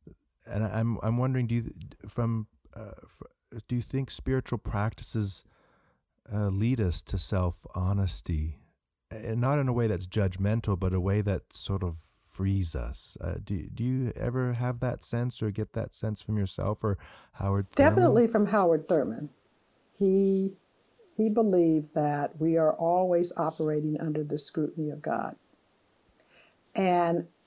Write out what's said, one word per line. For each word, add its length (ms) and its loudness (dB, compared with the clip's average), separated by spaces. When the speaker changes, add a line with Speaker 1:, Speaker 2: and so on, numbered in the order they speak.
Speaker 1:
And 140 -2
I, 160 -2
I'm, 220 0
I'm 160 0
wondering, 280 0
do 100 0
you 60 0
th-, 120 -10
from, 380 -2
uh, 180 -12
fr-, 600 -18
do 100 -2
you 60 -2
think 280 -6
spiritual 480 -4
practices, 840 -4
uh, 160 0
lead 320 0
us 220 0
to 160 -4
self-honesty? 1400 -2
And 300 -4
not 180 2
in 100 0
a 40 0
way 140 2
that's 200 0
judgmental, 720 0
but 140 0
a 80 2
way 220 0
that 300 -2
sort 300 -4
of 140 -2
frees 580 -2
us. 440 -8
Uh, 140 -4
do, 300 -6
do 80 -6
you 320 -2
ever 380 -2
have 280 -2
that 220 -4
sense 400 -4
or 80 0
get 220 -4
that 200 -6
sense 300 -6
from 160 -2
yourself 460 -2
or 140 0
Howard 380 -2
Thurman? 200 6
Speaker 2:
Definitely 360 6
from 200 4
Howard 400 4
Thurman. 440 0
He, 540 4
he 120 4
believed 680 4
that 460 0
we 160 2
are 180 4
always 640 2
operating 640 0
under 220 -2
the 160 -4
scrutiny 520 -2
of 120 -10
God. 320 -4
And 500 2